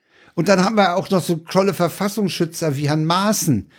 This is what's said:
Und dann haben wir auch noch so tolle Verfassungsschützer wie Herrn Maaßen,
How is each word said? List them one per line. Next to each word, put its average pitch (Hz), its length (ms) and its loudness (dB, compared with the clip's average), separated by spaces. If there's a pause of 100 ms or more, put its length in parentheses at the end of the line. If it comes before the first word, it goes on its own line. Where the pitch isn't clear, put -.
(340)
Und 170 140 -2
dann 190 160 4
haben 220 120 0
wir 180 200 2
auch 185 120 -2
noch 190 140 2
so 170 140 -2
tolle 190 360 0
Verfassungsschützer 170 1040 -2
wie 147 120 -2
Herrn 156 180 0
Maaßen, 175 720 0